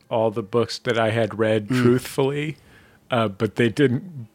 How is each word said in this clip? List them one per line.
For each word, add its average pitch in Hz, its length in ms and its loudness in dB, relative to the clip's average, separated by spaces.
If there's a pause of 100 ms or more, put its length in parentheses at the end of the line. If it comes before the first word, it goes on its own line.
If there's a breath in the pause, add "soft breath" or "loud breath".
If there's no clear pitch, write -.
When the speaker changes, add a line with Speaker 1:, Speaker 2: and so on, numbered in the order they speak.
Speaker 1:
all 113 220 0
the 110 120 -4
books 113 360 -2
that 117 180 -2
I 110 140 2
had 110 260 0
read 110 300 0
Speaker 2:
Mm. 127 160 0
Speaker 1:
truthfully, 139 760 0 (540 soft breath)
uh, 113 160 2
but 101 280 -4
they 120 140 4
didn't 131 640 0